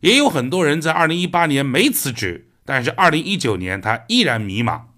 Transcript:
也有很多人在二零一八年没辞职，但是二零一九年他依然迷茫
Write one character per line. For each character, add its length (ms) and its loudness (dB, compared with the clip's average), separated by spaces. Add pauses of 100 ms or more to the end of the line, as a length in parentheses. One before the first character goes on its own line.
也 160 4
有 100 4
很 220 0
多 160 0
人 160 2
在 100 -2
二 160 2
零 120 0
一 60 0
八 200 0
年 200 0
没 240 2
辞 220 -4
职， 380 -8 (160)
但 180 -4
是 80 -2
二 180 4
零 140 2
一 140 -2
九 200 -2
年 220 -4
他 300 -4
依 100 2
然 200 2
迷 240 -4
茫 240 -4 (100)